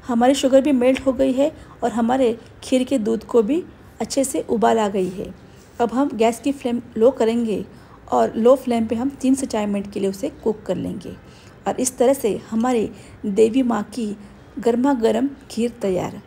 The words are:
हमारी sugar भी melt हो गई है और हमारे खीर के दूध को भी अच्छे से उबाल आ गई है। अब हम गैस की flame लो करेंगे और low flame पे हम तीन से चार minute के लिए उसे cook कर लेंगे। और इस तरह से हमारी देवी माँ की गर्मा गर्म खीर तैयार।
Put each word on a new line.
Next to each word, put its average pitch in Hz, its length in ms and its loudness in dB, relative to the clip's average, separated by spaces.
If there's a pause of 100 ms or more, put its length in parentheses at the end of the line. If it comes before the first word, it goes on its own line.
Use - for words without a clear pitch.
हमारी 247 280 4
sugar 269 260 4
भी 294 120 2
melt 262 340 2
हो 269 60 2
गई 269 200 0
है 277 200 0 (300)
और 233 100 -2
हमारे 233 440 0 (260)
खीर 254 220 0
के 269 140 -2
दूध 220 260 -2
को 233 180 2
भी 285 200 0 (380)
अच्छे 247 240 -2
से 320 160 -4 (100)
उबाल 226 280 2
आ 214 100 0
गई 196 200 -2
है। 190 240 -10 (480)
अब 233 120 0
हम 277 220 0
गैस 226 260 0
की 277 120 -2
flame 240 280 -4 (160)
लो 220 140 6
करेंगे 226 540 0 (480)
और 233 240 2
low 226 200 6
flame 233 300 -2
पे 240 80 -2
हम 247 160 -2 (100)
तीन 262 140 4
से 262 120 -4
चार 214 200 -2
minute 202 260 -4
के 208 80 -6
लिए 196 100 0
उसे - 180 -6 (160)
cook 214 180 -2
कर 185 140 -4
लेंगे। 180 380 -8 (540)
और - 120 -4
इस 254 180 -2
तरह 262 160 4
से 220 220 -2 (140)
हमारी 226 400 0 (360)
देवी 220 360 2
माँ 233 200 0 (120)
की 233 120 -4 (520)
गर्मा 240 360 2
गर्म 226 340 0 (220)
खीर 233 200 -2 (120)
तैयार। 185 440 -4